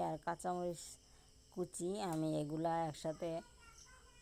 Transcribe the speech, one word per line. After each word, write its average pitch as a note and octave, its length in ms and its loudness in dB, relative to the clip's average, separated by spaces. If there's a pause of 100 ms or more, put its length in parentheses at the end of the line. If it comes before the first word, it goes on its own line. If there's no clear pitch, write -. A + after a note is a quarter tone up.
আর E3 180 2
কাঁচামরিচ F3 640 -2 (680)
কুচি। F3 380 -2 (140)
আমি D#3+ 260 2 (100)
এগুলা D#3+ 340 2 (140)
একসাথে D#3+ 440 -2 (920)